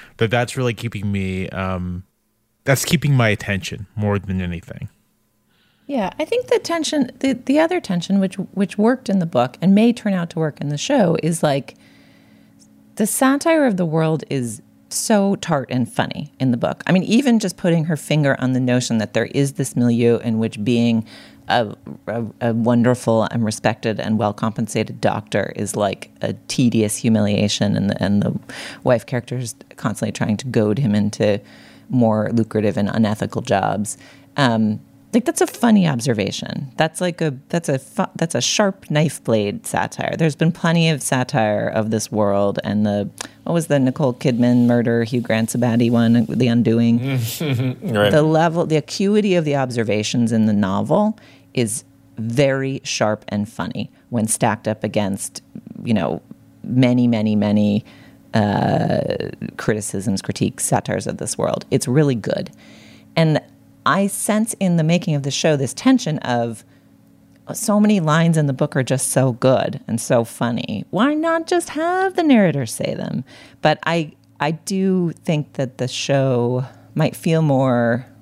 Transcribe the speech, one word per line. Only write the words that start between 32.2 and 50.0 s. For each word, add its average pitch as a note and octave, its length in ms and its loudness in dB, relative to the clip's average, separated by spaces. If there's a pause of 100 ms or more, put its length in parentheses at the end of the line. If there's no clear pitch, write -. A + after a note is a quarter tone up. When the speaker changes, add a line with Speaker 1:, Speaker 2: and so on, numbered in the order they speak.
Speaker 2:
lucrative G#2+ 460 0
and G#2 120 0
unethical G#2+ 520 -2
jobs. G#2 560 -2 (400)
Um, A2 420 2 (320)
like, A#3 140 2
that's E4 160 0
a E4 60 2
funny G#3+ 400 4
observation. A#2+ 880 -4
That's, D#3+ 240 -2
like, F3+ 180 -4
a, D3+ 160 -2 (140)
that's E3+ 180 -4
a C3+ 120 0
fu-, - 260 -6 (100)
that's D#3+ 200 -2
a B2 60 0
sharp - 500 -2
knife D3+ 320 0
blade G#2+ 420 0
satire. - 500 -4
There's D#3 200 0
been E3 160 0
plenty E3 380 0
of D3 120 -2
satire A2+ 640 0
of A2 220 -2
this A2 220 -2
world G2+ 520 0
and G#2 220 0
the, G2+ 240 -2 (340)
what D#3+ 100 -4
was E3 120 0
the C#3+ 140 2
Nicole C3 340 0
Kidman B2 540 2
murder, A#2 360 2
Hugh A#2 180 -2
Grant A2+ 280 0
Sabatti A#2+ 400 2
one, A#2 400 4
The A#2+ 180 2
Undoing? A#2 520 2
Speaker 3:
<laughs> C3 100 -4 (720)
Right. G#2 300 2
Speaker 2:
The D3+ 100 6
level, D#3+ 460 2
the D#3 100 2
acuity G3+ 560 0
of E3+ 120 2
the C#3+ 100 0
observations A#2 760 0